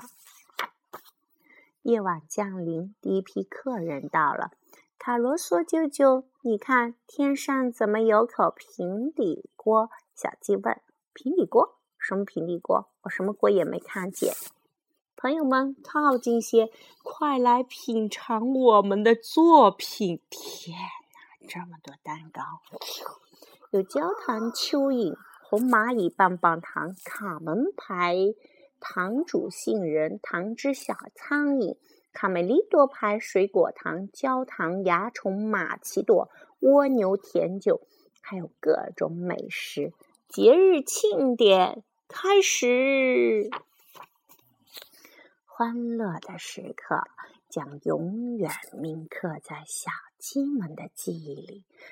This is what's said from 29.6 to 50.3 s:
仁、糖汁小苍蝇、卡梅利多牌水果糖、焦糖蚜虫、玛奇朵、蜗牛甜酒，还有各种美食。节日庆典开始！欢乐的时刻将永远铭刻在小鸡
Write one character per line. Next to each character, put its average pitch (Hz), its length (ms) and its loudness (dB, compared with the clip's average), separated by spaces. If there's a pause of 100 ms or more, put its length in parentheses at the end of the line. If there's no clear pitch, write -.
仁、 156 380 -2
糖 190 320 -6
汁 277 180 -4
小 - 220 -8 (180)
苍 285 440 -2
蝇、 220 200 -2 (340)
卡 - 160 -6
梅 180 140 0
利 233 260 2
多 294 200 6
牌 214 320 -2
水 196 280 0
果 185 240 2
糖、 185 400 -8
焦 262 320 -2
糖 190 400 -4
蚜 185 280 0
虫、 202 340 -4
玛 202 320 -2
奇 - 240 -6
朵、 196 300 2 (300)
蜗 277 260 6
牛 208 280 2
甜 180 440 -2
酒， 190 220 0 (400)
还 - 160 -12
有 170 120 -10 (100)
各 - 360 0
种 156 160 -4
美 175 400 -8
食。 - 420 -8 (340)
节 208 280 6
日 370 260 6
庆 294 540 0
典 196 480 4 (240)
开 392 340 2
始！ 247 1120 2 (1900)
欢 233 500 -4
乐 202 260 -4
的 175 180 -16
时 - 360 -14
刻 - 280 -4 (440)
将 143 360 -10
永 196 520 -4
远 190 140 -2 (240)
铭 160 340 -10
刻 156 360 -8
在 151 240 -16
小 - 240 -10 (260)
鸡 - 260 -6